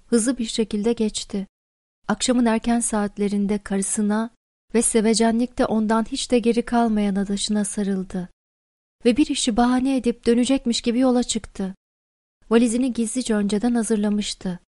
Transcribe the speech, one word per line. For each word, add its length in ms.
hızlı 320
bir 80
şekilde 460
geçti. 540
Akşamın 380
erken 340
saatlerinde 800
karısına 720
ve 80
sevecenlikte 840
ondan 380
hiç 260
de 80
geri 240
kalmayan 520
adaşına 500
sarıldı. 640
Ve 120
bir 100
işi 300
bahane 400
edip 300
dönecekmiş 540
gibi 180
yola 240
çıktı. 520
Valizini 420
gizlice 420
önceden 400
hazırlamıştı. 920